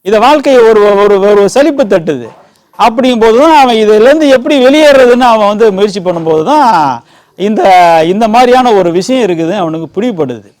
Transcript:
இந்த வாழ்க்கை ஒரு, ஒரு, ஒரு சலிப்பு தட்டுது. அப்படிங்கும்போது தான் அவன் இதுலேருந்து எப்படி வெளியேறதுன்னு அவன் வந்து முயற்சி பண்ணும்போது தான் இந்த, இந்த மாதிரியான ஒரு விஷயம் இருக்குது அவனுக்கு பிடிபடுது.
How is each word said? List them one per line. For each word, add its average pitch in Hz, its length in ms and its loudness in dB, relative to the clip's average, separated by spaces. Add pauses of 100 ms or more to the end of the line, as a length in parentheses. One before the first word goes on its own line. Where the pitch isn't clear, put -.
இந்த 208 180 -2
வாழ்க்கை 269 400 2
ஒரு, 208 360 2
ஒரு, 202 240 0
ஒரு 202 300 0
சலிப்பு 285 340 -2
தட்டுது. 160 440 -4 (520)
அப்படிங்கும்போது 226 600 0
தான் 311 180 2
அவன் 254 180 2
இதுலேருந்து 226 540 2
எப்படி 262 360 0
வெளியேறதுன்னு 269 540 4
அவன் 226 280 0
வந்து 214 240 0
முயற்சி 196 280 -4
பண்ணும்போது 165 440 -4
தான் 185 600 -2 (320)
இந்த, 220 260 -4 (460)
இந்த 214 200 -2
மாதிரியான 247 460 2
ஒரு 180 180 0
விஷயம் 220 360 -2
இருக்குது 165 280 -4
அவனுக்கு 165 460 -8
பிடிபடுது. 139 600 -8